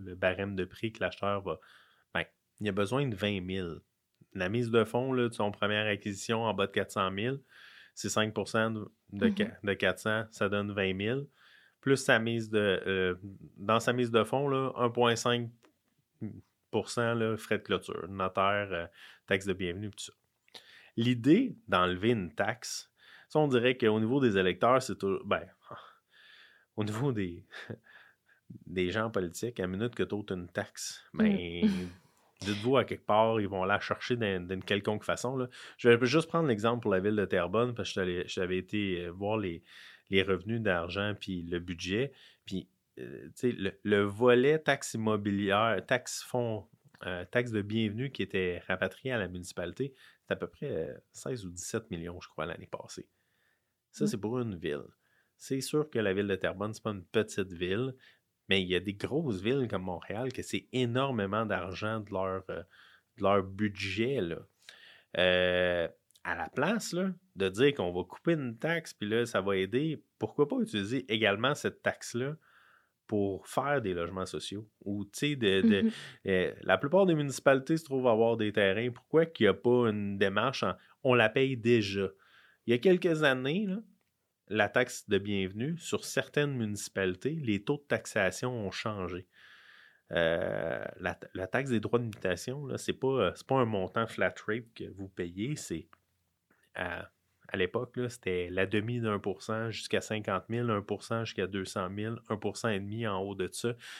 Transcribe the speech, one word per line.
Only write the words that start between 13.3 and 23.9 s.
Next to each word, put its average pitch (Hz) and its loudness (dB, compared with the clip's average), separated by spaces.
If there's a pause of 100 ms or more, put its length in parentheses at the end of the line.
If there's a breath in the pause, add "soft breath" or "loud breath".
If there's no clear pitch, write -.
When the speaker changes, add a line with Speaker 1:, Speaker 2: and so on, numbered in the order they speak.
Speaker 1:
dans 107 2
sa 123 2
mise 120 0
de 110 6
fonds, 135 -2
là, 135 0
un 120 2
point 117 4
cinq 120 0 (1200)
pour 104 -2
cent, 117 0
là, 110 0
frais 107 -2
de 101 -14
clôture, 87 -4
notaire, 98 0
euh, 85 -4 (420 loud breath)
taxe 98 2
de 98 0
bienvenue, 95 -4
tout - -14
ça. - -16 (840 loud breath)
L'idée 131 4 (120)
d'enlever 92 2
une 95 -2
taxe, - -6 (380 loud breath)
ça, 156 2
on 151 4
dirait 123 4
qu'au 110 4